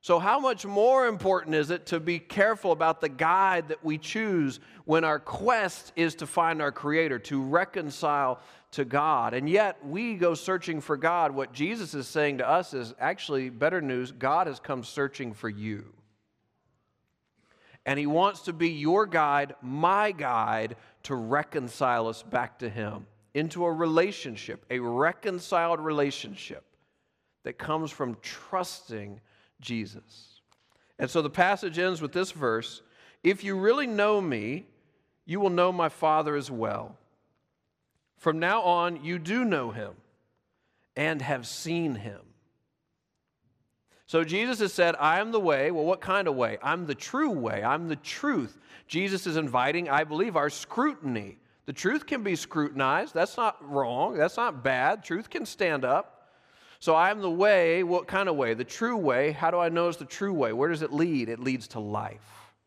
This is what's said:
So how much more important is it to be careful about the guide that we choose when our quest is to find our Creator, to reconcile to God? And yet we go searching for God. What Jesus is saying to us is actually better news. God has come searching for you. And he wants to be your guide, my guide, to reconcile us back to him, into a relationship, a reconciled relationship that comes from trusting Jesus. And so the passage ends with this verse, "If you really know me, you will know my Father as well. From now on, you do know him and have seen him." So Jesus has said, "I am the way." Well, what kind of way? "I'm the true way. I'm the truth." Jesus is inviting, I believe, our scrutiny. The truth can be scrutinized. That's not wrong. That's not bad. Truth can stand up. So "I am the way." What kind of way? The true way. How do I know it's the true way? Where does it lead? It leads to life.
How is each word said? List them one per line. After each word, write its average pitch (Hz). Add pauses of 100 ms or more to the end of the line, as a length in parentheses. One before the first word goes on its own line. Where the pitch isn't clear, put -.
So 262
how 214
much 247
more 240
important 185
is 151
it 175
to 170
be 170
careful 202
about 160
the 156
guide 170
that 156
we 156
choose 170 (260)
when 160
our 151
quest 214
is 165
to 156
find 160
our 143
Creator, 147
to 139
reconcile 147 (320)
to 143
God? 135
And 131
yet 196
we 208
go 170
searching 170
for 147
God. 165
What 135
Jesus 170
is 139
saying 147
to 123
us 170
is 120
actually 139
better 147
news. 127
God 156
has 131
come 131
searching 135
for 110
you. 104 (2000)
And 139
he 147
wants 175
to 180
be 165
your 165
guide, 143
my 175
guide, 113 (300)
to 139
reconcile 123
us 113
back 120
to 123
him, 107 (280)
into 165
a 170
relationship, 160
a 127
reconciled 170
relationship 143 (800)
that 127
comes 156
from 123
trusting 107 (400)
Jesus. - (580)
And -
so 165
the 147
passage 185
ends 180
with 139
this -
verse, 117 (400)
"If 196
you 196
really 233
know 208
me, 135 (580)
you 180
will 196
know 180
my 175
Father 156
as 135
well. 110 (1200)
From 160
now 180
on, 175
you 175
do 214
know 147
him 104 (1040)
and 151
have 127
seen 165
him." 101 (1900)
So 165
Jesus 208
has 208
said, 170
"I 156
am 220
the 226
way." 151
Well, 160
what 180
kind 190
of 147
way? 113
"I'm 165
the 143
true 285
way. 110
I'm 147
the 156
truth." 175 (300)
Jesus 185
is 156
inviting, 147
I 143
believe, 165
our 147
scrutiny. 139 (280)
The -
truth 262
can 254
be 196
scrutinized. 147
That's 180
not 226 (140)
wrong. 139
That's 165
not 185
bad. 135
Truth 190
can 285
stand 156
up. 139 (600)
So 160
"I 175
am 214
the 190
way." 180
What 175
kind 190
of 165
way? 123
The 120
true 233
way. 143
How 156
do 175
I 170
know 170
it's 170
the 156
true 196
way? 127
Where 131
does 160
it 156
lead? 147
It 117
leads 127
to 117
life. 104 (140)